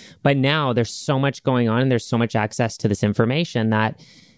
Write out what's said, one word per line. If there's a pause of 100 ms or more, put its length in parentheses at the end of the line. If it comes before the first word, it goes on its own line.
(240)
But
now
there's
so
much
going
on
and
there's
so
much
access
to
this
information
that (380)